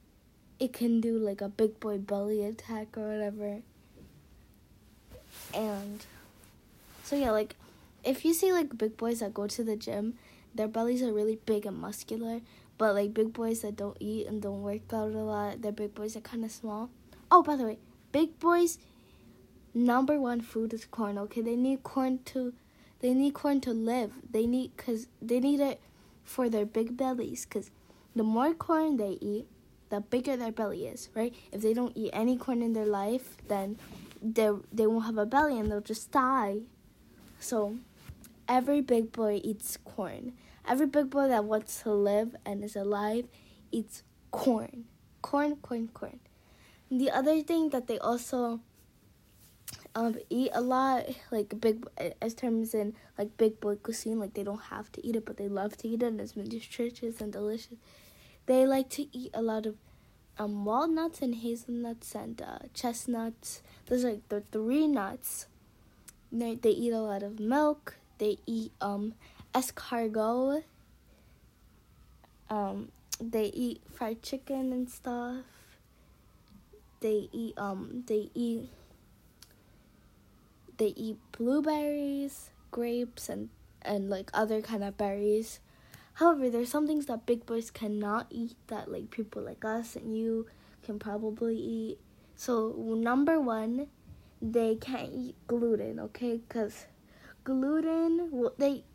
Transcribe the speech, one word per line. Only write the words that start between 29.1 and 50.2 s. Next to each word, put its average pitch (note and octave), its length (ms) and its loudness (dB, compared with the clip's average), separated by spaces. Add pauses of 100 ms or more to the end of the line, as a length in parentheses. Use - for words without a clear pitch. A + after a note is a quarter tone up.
eat, G#3 260 -4 (420)
the G3+ 100 0
bigger B3 380 0
their A3+ 160 -4
belly G3+ 340 -2
is, - 260 -12
right? A#3 220 -2 (160)
If G3+ 100 -6
they A3 120 4
don't B3 240 0
eat A3 160 -2
any A#3+ 240 2
corn B3 240 0
in A#3 100 2
their A3 140 2
life, G#3 500 0 (140)
then G3+ 280 0 (440)
they, A3 280 4 (220)
they G#3+ 160 4
won't A3+ 160 4
have A3 140 -2
a G#3 80 4
belly C4+ 340 4
and G#3+ 100 0
they'll G#3 120 -2
just - 300 -10
die. B3+ 500 4 (800)
So, G#3+ 340 0 (720)
every B3+ 320 4
big A#3 320 4
boy G#3+ 320 2
eats - 320 -4
corn. F#3+ 560 -8 (340)
Every C4+ 200 4
big C#4 240 4
boy C#4 180 4
that A#3 160 4
wants G#3+ 380 -2
to A3+ 100 0
live G#3 540 2
and G3+ 180 -6
is G#3 140 -8
alive G#3 500 0 (420)
eats - 340 -4 (280)
corn. A#3 540 0 (360)
Corn, D4 360 0
corn, A#3 320 -6
corn. - 320 -12 (680)
The C4 220 2
other D4+ 300 4
thing D#4+ 300 2
that A#3+ 160 -2
they A3+ 120 -2
also, A#3+ 640 -2 (1300)
um, A3+ 240 0 (120)